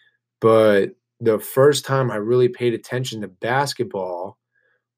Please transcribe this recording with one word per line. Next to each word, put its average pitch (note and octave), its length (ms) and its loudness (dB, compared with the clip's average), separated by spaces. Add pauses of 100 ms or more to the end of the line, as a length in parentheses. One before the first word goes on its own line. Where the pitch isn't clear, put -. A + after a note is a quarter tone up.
(400)
But A2 520 4 (280)
the A2+ 180 0
first C#3 460 2
time C3+ 260 -2
I G#2+ 60 -6
really B2 320 2
paid B2 240 -2
attention A#2+ 480 -8
to G2+ 80 -10
basketball G2 1080 -6 (600)